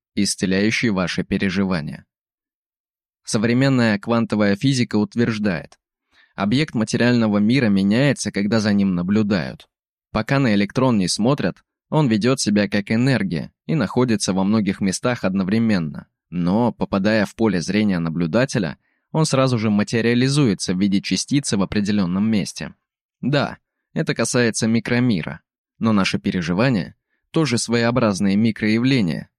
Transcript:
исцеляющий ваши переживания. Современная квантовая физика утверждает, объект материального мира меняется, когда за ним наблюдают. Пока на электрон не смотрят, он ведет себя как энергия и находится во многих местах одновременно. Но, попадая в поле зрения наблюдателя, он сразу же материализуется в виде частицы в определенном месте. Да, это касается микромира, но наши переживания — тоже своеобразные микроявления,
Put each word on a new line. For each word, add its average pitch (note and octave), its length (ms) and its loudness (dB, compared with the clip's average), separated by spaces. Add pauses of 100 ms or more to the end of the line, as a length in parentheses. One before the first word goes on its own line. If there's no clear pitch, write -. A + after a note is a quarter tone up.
(140)
исцеляющий G2+ 760 0
ваши F#2 340 -2
переживания. F#2 840 -2 (1160)
Современная A#2+ 760 2
квантовая G#2+ 580 0
физика B2+ 400 0
утверждает, G#2 800 -2 (560)
объект C3 400 -2
материального A2+ 640 2
мира A2+ 300 2
меняется, G#2 640 2
когда G#2 300 0
за G#2 120 0
ним G2 220 2
наблюдают. F2+ 720 -2 (420)
Пока A2 280 -2
на B2 160 2
электрон G#2+ 440 0
не F2+ 100 2
смотрят, A2 560 -2 (240)
он D3+ 200 2
ведет A2+ 320 2
себя G#2 280 2
как G2+ 220 -4
энергия A2 600 0 (140)
и D3+ 80 -2
находится B2 580 0
во F#2+ 120 0
многих G2 360 0
местах G#2+ 440 -2
одновременно. F#2+ 800 -2 (240)
Но, F#2 420 0
попадая G2+ 540 0
в - 80 -8
поле G2+ 260 0
зрения F#2+ 380 0
наблюдателя, E2+ 800 -2 (320)
он D#3+ 160 0
сразу C3 320 2
же G#2+ 120 0
материализуется A#2 1040 2
в F2+ 60 -2
виде G2 200 2
частицы - 560 -2
в G3 60 2
определенном F#3+ 680 0
месте. E2+ 440 -4 (460)
Да, B2+ 380 -2 (360)
это D#3 200 -4
касается A#2 520 0
микромира, A2+ 760 0 (380)
но A2+ 140 0
наши G2+ 260 0
переживания — F#2 760 0 (360)
тоже C3+ 280 0
своеобразные A2+ 760 0
микроявления, A2 920 0 (100)